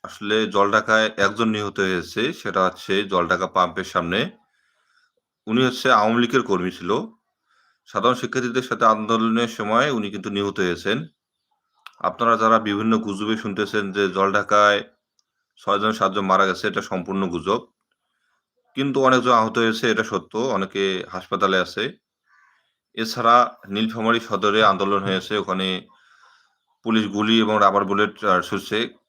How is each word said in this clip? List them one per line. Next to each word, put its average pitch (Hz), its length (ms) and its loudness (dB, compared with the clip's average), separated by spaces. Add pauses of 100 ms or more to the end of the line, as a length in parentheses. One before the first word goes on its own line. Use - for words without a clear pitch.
আসলে 107 440 -2
জলঢাকায় 107 680 2
একজন 104 320 2
নিহত 104 300 -4
হয়েছে, 95 540 -2
সেটা 95 320 -2
হচ্ছে 98 380 -2
জলঢাকা 92 440 0
পাম্পের 90 360 -2
সামনে। 92 480 -4 (1160)
উনি 120 180 2
হচ্ছে 127 260 0
আওয়ামী 113 300 4
লীগের 120 200 0
কর্মী 92 300 -2
ছিল। 90 260 -4 (880)
সাধারণ 113 300 0
শিক্ষার্থীদের 123 460 -4
সাথে 117 240 -2
আন্দোলনের 113 640 2
সময় 113 440 0
উনি 107 200 -4
কিন্তু 101 180 -10
নিহত 101 300 -4
হয়েছেন। 90 480 -2 (920)
আপনারা 117 400 0
যারা 113 220 4
বিভিন্ন 104 380 0
গুজবে 104 400 -4
শুনতেছেন 104 540 -4
যে 98 180 0
জলঢাকায় 101 760 2 (760)
ছয়জন, 104 340 -2
সাতজন 101 300 -2
মারা 95 240 4
গেছে, 92 220 -2
এটা 101 140 -2
সম্পূর্ণ 95 460 -6
গুজব। 87 400 -4 (1080)
কিন্তু 135 260 -2
অনেকজন 127 300 4
আহত 110 260 2
হয়েছে, 113 340 2
এটা 110 120 0
সত্য, 107 340 -6
অনেকে 98 720 -2
হাসপাতালে 95 500 0
আছে। 101 380 -4 (960)
এছাড়া 117 640 2 (120)
নীলফামারী 110 500 0
সদরে 104 440 0
আন্দোলন 98 400 2
হয়েছে, 98 340 -4
ওখানে 95 500 -4 (960)
পুলিশ 110 240 2
গুলি 107 320 2
এবং 107 200 2
রাবার 101 260 4
বুলেট, 101 400 -2
আহ, 90 160 2
ছুড়ছে। 104 520 -4 (160)